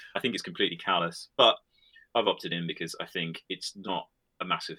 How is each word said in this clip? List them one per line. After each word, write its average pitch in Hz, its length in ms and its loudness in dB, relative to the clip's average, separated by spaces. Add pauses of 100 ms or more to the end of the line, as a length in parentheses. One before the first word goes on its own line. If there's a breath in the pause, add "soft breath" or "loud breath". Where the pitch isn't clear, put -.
(160 loud breath)
I 101 40 0
think 117 160 -2
it's - 80 -4
completely 87 340 0
callous, 85 580 0
but 113 220 8 (580 soft breath)
I've 110 120 4
opted 90 260 0
in 85 140 -2
because 82 340 -6
I 85 60 -6
think 82 420 -4
it's - 260 -6
not 95 320 -4 (320)
a 92 60 -4
massive 85 340 -4